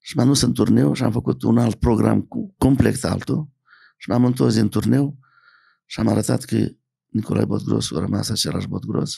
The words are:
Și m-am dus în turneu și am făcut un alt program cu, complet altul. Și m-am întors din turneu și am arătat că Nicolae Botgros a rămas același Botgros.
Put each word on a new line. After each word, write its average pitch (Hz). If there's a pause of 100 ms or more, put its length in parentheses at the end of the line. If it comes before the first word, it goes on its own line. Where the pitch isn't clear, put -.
Și -
m-am 123
dus 139
în -
turneu 123
și 131
am 113
făcut 123
un 113
alt 117
program 110
cu, -
complet 131
altul. 98 (480)
Și -
m-am 123
întors 123
din 110
turneu 127 (680)
și -
am 113
arătat 107
că 107 (400)
Nicolae 107
Botgros 104
a -
rămas 101
același 95
Botgros. 98